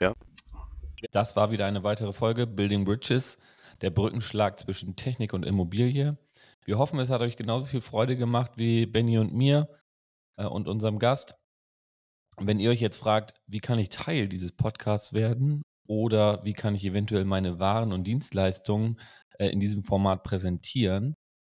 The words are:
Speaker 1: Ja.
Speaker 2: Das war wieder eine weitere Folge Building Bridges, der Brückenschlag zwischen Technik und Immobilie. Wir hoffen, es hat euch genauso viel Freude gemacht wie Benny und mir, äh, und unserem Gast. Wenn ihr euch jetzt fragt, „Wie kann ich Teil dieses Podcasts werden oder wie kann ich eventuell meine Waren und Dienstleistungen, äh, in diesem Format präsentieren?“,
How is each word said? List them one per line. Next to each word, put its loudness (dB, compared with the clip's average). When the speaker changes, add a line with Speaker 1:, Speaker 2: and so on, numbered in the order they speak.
Speaker 1:
Ja. 2
Speaker 2:
Das 0
war 4
wieder 0
eine -2
weitere -2
Folge 0
Building 0
Bridges, 0
der 0
Brückenschlag 0
zwischen -8
Technik -4
und -4
Immobilie. 0
Wir -2
hoffen, 0
es -2
hat 2
euch -2
genauso -2
viel -4
Freude 0
gemacht 0
wie 2
Benny 4
und 2
mir, 4
äh, -6
und -6
unserem 0
Gast. 0
Wenn 0
ihr 4
euch 2
jetzt -2
fragt, 2
„Wie -6
kann 0
ich 0
Teil -2
dieses -6
Podcasts -2
werden 0
oder 4
wie -2
kann 0
ich -4
eventuell 0
meine 0
Waren 0
und -2
Dienstleistungen, 0
äh, 0
in 0
diesem 0
Format 2
präsentieren?“, -2